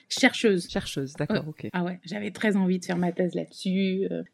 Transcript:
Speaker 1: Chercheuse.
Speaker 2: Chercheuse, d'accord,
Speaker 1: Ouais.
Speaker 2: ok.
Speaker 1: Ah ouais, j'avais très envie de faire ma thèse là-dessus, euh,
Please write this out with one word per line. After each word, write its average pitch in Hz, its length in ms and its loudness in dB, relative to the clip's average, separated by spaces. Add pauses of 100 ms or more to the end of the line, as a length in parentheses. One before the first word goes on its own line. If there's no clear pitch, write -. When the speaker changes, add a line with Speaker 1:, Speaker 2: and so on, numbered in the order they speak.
Speaker 1:
Chercheuse. 208 580 4
Speaker 2:
Chercheuse, 143 460 -4
d'accord, 151 320 -2
Speaker 1:
Ouais. 156 200 -10
Speaker 2:
ok. 107 80 -8
Speaker 1:
Ah 180 100 0
ouais, 180 200 -4
j'avais 208 280 -8
très 208 240 2
envie 185 240 4
de 180 60 -10
faire 180 120 -2
ma 175 140 2
thèse 175 240 0
là-dessus, 190 720 -2
euh, 170 140 -4 (100)